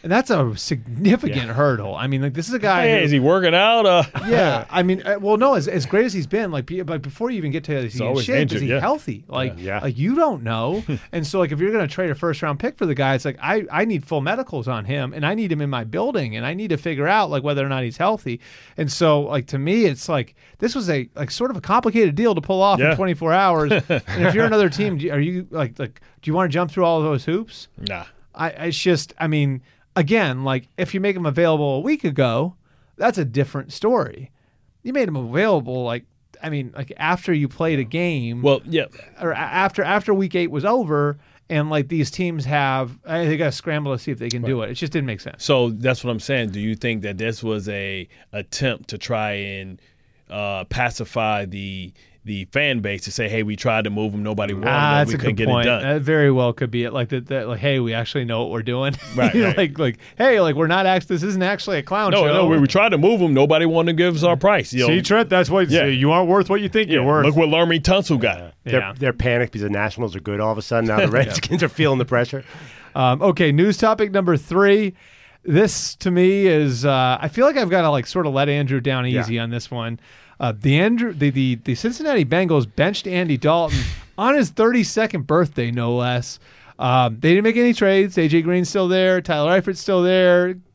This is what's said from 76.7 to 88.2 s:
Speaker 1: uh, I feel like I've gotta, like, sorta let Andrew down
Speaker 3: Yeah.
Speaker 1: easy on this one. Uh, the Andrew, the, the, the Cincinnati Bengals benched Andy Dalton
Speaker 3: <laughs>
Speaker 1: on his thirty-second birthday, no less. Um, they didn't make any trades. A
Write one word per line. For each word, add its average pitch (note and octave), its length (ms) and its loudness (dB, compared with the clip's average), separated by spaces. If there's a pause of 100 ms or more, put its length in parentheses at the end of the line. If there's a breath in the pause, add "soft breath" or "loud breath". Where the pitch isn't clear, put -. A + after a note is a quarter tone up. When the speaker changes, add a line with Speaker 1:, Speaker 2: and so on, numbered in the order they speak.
Speaker 1:
uh, B2+ 360 2
I D#3+ 60 -4
feel A#3 180 2
like D4 100 4
I've A#3 140 0
gotta, E3 220 4
like, C3 160 0
sorta E3 220 -2
let C#3 200 0
Andrew C#3 320 0
down B2+ 260 -2
Speaker 3:
Yeah. B2+ 140 0
Speaker 1:
easy A2+ 160 -2
on A#2 140 -4
this A#2 180 -8
one. A#2 300 -8 (400 soft breath)
Uh, B2 200 0
the C#3 200 2
Andrew, A3+ 340 2
the, C#3+ 160 0
the, C3 340 0
the B2+ 120 -2
Cincinnati A#3 500 -2
Bengals D#3+ 500 2
benched F#3 320 -2
Andy F3+ 300 0
Dalton D3+ 420 0 (200)
Speaker 3:
<laughs> - 180 -18
Speaker 1:
on A#3+ 180 2
his A#3+ 140 2
thirty-second A3 800 0
birthday, D3 440 0
no A#2+ 240 -2
less. B2 440 -4 (380 loud breath)
Um, B2 440 2
they D3+ 80 4
didn't G3 160 4
make A3+ 100 2
any A#3+ 180 4
trades. G3 440 2
A E3 100 4